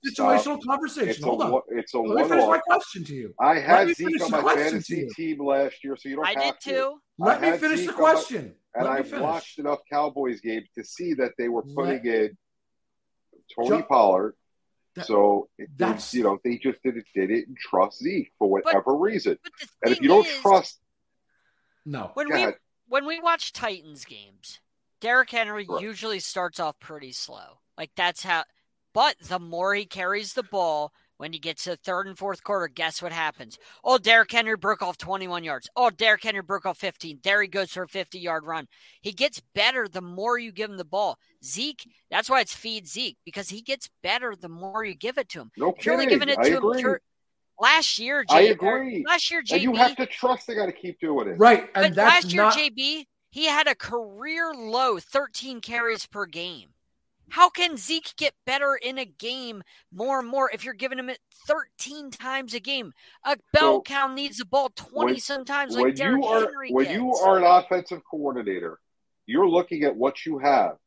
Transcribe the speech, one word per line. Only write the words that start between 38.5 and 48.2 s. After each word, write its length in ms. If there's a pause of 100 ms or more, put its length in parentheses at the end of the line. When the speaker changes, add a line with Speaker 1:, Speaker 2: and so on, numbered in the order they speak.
Speaker 3:
He 120
gets 280 (140)
better 320
the 140
more 360
you 140
give 180
him 100
the 60
ball. 340 (260)
Zeke, 440 (220)
that's 180
why 120
it's 140
feed 340
Zeke, 360
because 260
he 120
gets 260 (140)
better 320
the 140
more 360
you 100
give 220
it 140
to 120
him. 140
Speaker 2:
No 220
Speaker 3:
If 80
you're 80
only 120
Speaker 2:
kidding. 120
Speaker 3:
giving 160
it 60
Speaker 2:
I 80
Speaker 3:
to 100
him 60
Speaker 2:
agree. 180
Speaker 3:
thir-, 180 (580)
last 420
year, 280